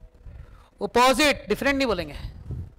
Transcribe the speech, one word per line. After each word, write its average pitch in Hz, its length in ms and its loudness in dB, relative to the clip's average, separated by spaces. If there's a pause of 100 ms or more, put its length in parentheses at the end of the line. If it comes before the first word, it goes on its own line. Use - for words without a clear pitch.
(840)
opposite, 254 640 4
different 269 280 0
नहीं 269 100 0
बोलेंगे। 170 280 -4 (640)